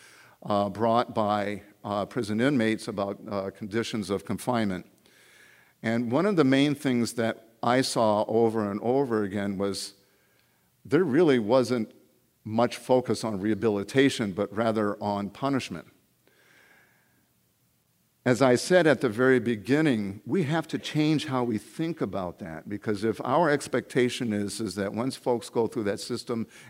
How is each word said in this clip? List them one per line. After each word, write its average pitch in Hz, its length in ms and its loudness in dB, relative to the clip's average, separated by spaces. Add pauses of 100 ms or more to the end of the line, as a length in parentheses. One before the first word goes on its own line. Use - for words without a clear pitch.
(440)
uh, 101 260 0
brought 113 440 0
by, 104 480 -2 (220)
uh, 101 220 -2
prison 107 340 -4
inmates 113 480 0
about, 101 320 -6 (100)
uh, 98 200 -4
conditions 107 600 -6
of 98 140 -2
confinement. 107 640 -2 (960)
And 117 260 -2
one 147 160 0
of 208 120 2
the 147 80 6
main 135 280 4
things 123 400 -2
that - 360 -4 (120)
I 123 200 4
saw 110 480 2
over 110 420 2
and 101 100 -4
over 120 420 0
again 101 340 -4
was 98 380 -4 (880)
there 143 200 2
really 147 340 4
wasn't 117 540 2 (520)
much 117 340 0
focus 127 460 2
on 110 160 -4
rehabilitation, 107 920 2
but 98 240 -2
rather 107 460 0
on 101 280 -4
punishment. 131 560 -6 (2500)
As 127 160 2
I 127 140 6
said 175 320 4
at 135 140 4
the 131 80 0
very 127 300 4
beginning, 110 840 0
we 165 180 0
have 156 260 -2
to 143 100 -6
change 151 480 0
how 127 160 -2
we 113 160 -2
think 160 420 -8
about 98 380 -6
that, 80 280 -12
because 101 360 -4
if 110 200 0
our 143 260 2
expectation 123 840 0
is, 101 260 -4
is 107 140 -4
that 98 180 -4
once 123 240 -4
folks 120 340 -4
go 117 180 0
through 110 160 -6
that 101 160 -2
system 113 480 -6 (220)